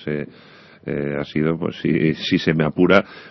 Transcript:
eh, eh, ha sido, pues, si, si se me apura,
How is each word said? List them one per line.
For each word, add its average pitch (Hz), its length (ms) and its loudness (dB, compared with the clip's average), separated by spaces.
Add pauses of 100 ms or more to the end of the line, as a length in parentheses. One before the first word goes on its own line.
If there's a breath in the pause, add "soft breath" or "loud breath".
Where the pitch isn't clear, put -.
eh, 76 220 -6 (580 soft breath)
eh, 71 340 -4
ha 73 40 -4
sido, 78 340 0
pues, 82 200 -6
si, 78 360 2
si - 240 -2
se 85 160 0
me 80 100 2
apura, 90 400 4 (280 loud breath)